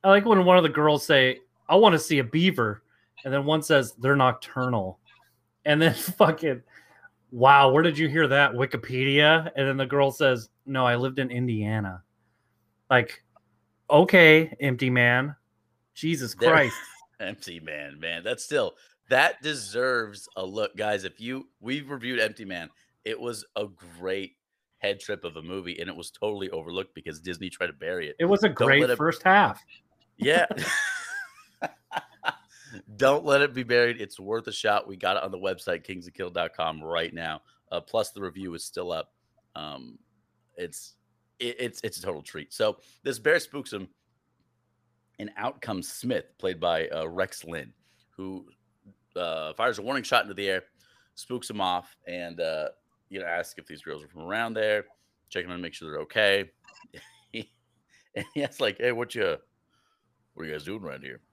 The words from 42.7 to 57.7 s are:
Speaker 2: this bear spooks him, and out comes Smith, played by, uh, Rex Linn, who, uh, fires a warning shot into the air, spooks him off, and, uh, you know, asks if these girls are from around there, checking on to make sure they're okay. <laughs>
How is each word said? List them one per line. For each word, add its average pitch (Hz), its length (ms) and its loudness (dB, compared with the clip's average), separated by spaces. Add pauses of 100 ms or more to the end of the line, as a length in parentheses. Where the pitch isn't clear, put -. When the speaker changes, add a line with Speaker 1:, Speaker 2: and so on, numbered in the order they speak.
Speaker 2:
this 131 160 -6
bear 151 200 0
spooks - 320 -12
him, 95 160 -12 (1300)
and 107 180 -12
out 120 240 -8
comes 95 260 -8
Smith, 117 380 -6 (120)
played 90 220 -6
by, 82 300 0
uh, 80 180 -6
Rex 90 380 -6
Linn, 78 260 -12 (380)
who, 95 360 -14 (720)
uh, 80 380 -6
fires 113 260 -2
a - 20 -14
warning 127 220 -6
shot 113 200 0
into 101 100 -12
the 98 160 -6
air, 92 140 -2 (500)
spooks - 360 -12
him 104 120 -8
off, 90 340 -4 (120)
and, 87 340 -10
uh, 78 280 -4 (400)
you 95 100 -12
know, 90 60 -10
asks 85 320 -6
if 80 100 -20
these 76 140 -18
girls 76 220 -14
are 76 40 -20
from 80 160 -20
around 113 300 -6
there, 107 320 -2 (440)
checking 90 200 -8
on 90 80 -10
to 90 40 -10
make 85 120 -12
sure 80 160 -16
they're 76 120 -8
okay. 98 480 0 (840)
<laughs> 110 120 -14 (720)